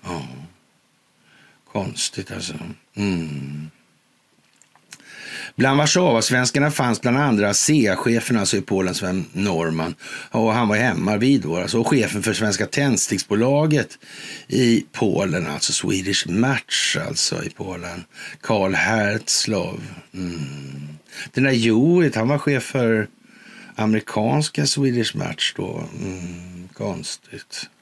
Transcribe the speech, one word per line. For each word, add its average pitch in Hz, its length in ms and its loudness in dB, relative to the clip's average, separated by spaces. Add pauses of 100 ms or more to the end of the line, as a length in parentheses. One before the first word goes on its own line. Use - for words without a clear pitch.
Ja. 80 240 -8 (1400)
Konstigt, - 600 -6
alltså. 87 220 -8 (420)
Mm. 78 720 -4 (1900)
Bland 135 220 6
Warszawasvenskarna 143 920 4
fanns 123 300 0
bland 123 160 2
andra 107 360 4
C-chefen, 117 840 2
alltså 101 200 0
i 95 40 0
Polen, 92 340 0
Sven 92 380 -2
Norman. 82 600 -2 (360)
Och 110 220 2
han 117 140 2
var 104 100 2
hemma 107 400 2
vid 127 240 4
då, 85 160 -2
alltså, 98 220 0
och 113 80 2
chefen 104 360 2
för 110 100 0
Svenska 101 320 0
Tändsticksbolaget 135 1300 0 (480)
i 117 440 4
Polen, 92 560 0
alltså - 260 -2
Swedish 95 540 -2
Match, 123 720 0 (100)
alltså - 360 -2
i - 60 -8
Polen. 87 540 -10 (380)
Karl 98 320 2
Hertzlov. 104 1080 0 (320)
Mm. 71 720 -8 (460)
Den 131 100 2
där 139 80 4
Joet, 131 640 4
han 110 120 2
var 143 100 2
chef 139 260 0
för 113 440 0 (680)
amerikanska 110 920 0
Swedish 120 500 0
Match - 400 -4
då. - 280 -6 (180)
Mm, 90 720 -10
konstigt. - 960 -10 (120)